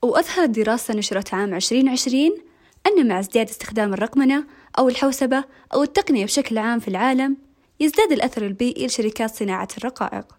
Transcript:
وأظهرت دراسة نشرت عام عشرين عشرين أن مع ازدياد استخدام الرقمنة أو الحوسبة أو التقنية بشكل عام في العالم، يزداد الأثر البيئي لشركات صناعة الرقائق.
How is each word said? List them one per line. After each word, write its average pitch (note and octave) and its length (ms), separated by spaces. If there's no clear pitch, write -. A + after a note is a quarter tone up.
وأظهرت D#4+ 480
دراسة A3 440
نشرت G#3 400
عام G3 200
عشرين A#3+ 360
عشرين C4 460
أن F#4 200
مع F#3 120
ازدياد G#3+ 300
استخدام G#3 440
الرقمنة C4+ 520
أو B3+ 100
الحوسبة C4 540
أو C#4 100
التقنية D4 420
بشكل A3+ 320
عام A#3 220
في - 80
العالم، C4 500
يزداد D#4+ 320
الأثر B3 340
البيئي A#3+ 400
لشركات A3 500
صناعة G3 320
الرقائق. - 480